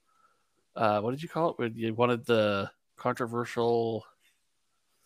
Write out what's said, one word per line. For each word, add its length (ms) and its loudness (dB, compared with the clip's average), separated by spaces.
uh, 240 2
what 120 -2
did 100 -8
you 60 -10
call 220 0
it? 80 -8
When 160 -2
you 200 -2
wanted 320 2
the 440 2
controversial, 1080 -2